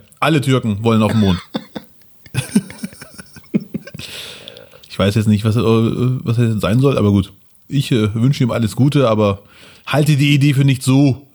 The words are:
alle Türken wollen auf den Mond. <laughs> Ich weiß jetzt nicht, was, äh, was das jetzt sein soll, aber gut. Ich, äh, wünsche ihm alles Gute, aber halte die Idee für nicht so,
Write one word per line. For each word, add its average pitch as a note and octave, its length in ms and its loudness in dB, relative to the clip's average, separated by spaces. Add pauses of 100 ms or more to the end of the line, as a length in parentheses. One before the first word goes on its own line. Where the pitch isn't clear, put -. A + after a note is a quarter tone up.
(200)
alle D3 220 2
Türken A#2 420 -2
wollen A2+ 180 4
auf G#2 120 2
den A2 80 2
Mond. F#2+ 180 2 (920)
<laughs> C3 60 -4 (2500)
Ich - 100 -16
weiß G2+ 160 0
jetzt A2 120 0
nicht, G#2+ 160 2
was, A2 120 0
äh, A#2+ 60 0
was A2+ 760 0
das A#2 160 2
jetzt G#2 80 -4
sein G#2+ 180 0
soll, C3 180 2
aber G#2 140 2
gut. G2+ 220 0 (340)
Ich, C#3 240 -4
äh, G#2+ 240 0
wünsche C3 280 0
ihm A2+ 80 0
alles A2 240 -2
Gute, C3+ 340 2
aber G#2+ 320 0 (440)
halte D3+ 300 2
die C#3+ 180 2
Idee C#3+ 200 4
für C3+ 100 2
nicht C3 200 0
so, C3+ 520 2